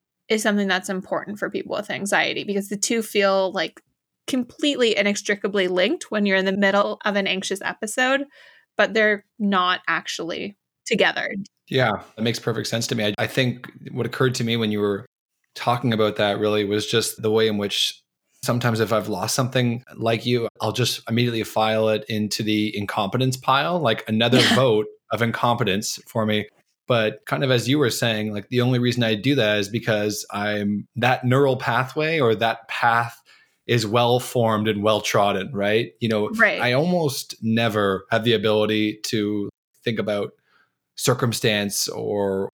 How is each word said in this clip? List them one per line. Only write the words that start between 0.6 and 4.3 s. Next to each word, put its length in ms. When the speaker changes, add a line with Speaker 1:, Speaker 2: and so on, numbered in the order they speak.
Speaker 1:
that's 200
important 500
for 120
people 260
with 140
anxiety, 540
because 240
the 80
two 260
feel, 500
like, 300
completely 680